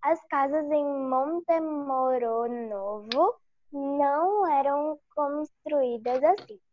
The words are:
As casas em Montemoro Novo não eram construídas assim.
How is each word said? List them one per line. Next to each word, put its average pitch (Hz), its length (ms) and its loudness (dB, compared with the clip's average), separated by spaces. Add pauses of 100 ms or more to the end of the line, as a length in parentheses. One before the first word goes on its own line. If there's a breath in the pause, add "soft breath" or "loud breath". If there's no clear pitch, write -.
As 320 280 2
casas 285 420 0
em 294 140 2
Montemoro 269 1600 0 (220)
Novo 214 680 0 (380)
não 285 720 2
eram 294 500 0 (200)
construídas 277 1040 -2
assim. 381 380 2 (120)